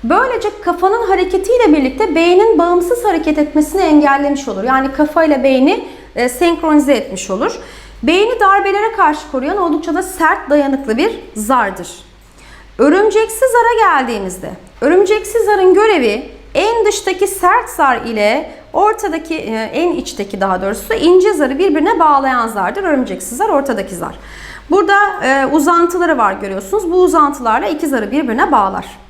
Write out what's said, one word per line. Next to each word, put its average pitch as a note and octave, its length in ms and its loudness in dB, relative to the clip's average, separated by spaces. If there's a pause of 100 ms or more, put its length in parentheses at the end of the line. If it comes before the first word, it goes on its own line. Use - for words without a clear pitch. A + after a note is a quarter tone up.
Böylece G#4 460 0 (120)
kafanın F#4+ 460 0
hareketiyle F#4+ 640 2
birlikte D4 420 0
beynin F4+ 440 4
bağımsız F4 460 0
hareket D#4 320 0
etmesini D4+ 440 0
engellemiş C#4+ 680 2
olur. G3 160 -6
Yani C4 280 0
kafayla D4+ 520 2
beyni, C4+ 440 2 (280)
e, B3 140 -2
senkronize D#4 640 2
etmiş F#3+ 360 -6
olur. B3 300 -4 (440)
Beyni G4+ 360 2
darbelere G4+ 560 2
karşı D4+ 360 0
koruyan C#4 260 -4
oldukça E4 380 -2
da F#4 80 -2
sert, E4 460 -2
dayanıklı C#4 480 0
bir G#4 220 -2 (160)
zardır. G#3 680 -4 (760)
Örümceksi G#4 640 2
zara A4+ 600 2
geldiğimizde, G3+ 500 -6 (320)
örümceksi G4+ 640 2
zarın F#4+ 280 4
görevi D4+ 560 2 (260)
en A4 300 0
dıştaki G4 420 -2
sert G4 420 0
zar C4+ 280 0
ile A3+ 540 -2 (220)
ortadaki, E4 640 -2
e, A3 380 -6
en E4+ 180 0
içteki - 500 -8
daha F#3+ 200 0
doğrusu G#3 320 -6
ince F4+ 400 4
zarı C#4 260 -2
birbirine E4+ 400 0
bağlayan C4+ 480 2
zardır. G#3 360 -4
Örümceksi B3+ 520 -4
zar G4 140 -2
ortadaki B3 460 -2
zar. E3+ 200 -10 (540)
Burada, G4 260 2 (280)
e, C4+ 220 2
uzantıları E4+ 720 2
var G#3 160 2
görüyorsunuz. G3+ 580 -6
Bu F#4 100 2
uzantılarla C#4+ 680 2
iki E4 200 -4
zarı A3 240 -2
birbirine C#4 400 -2
bağlar. F#3+ 340 0 (240)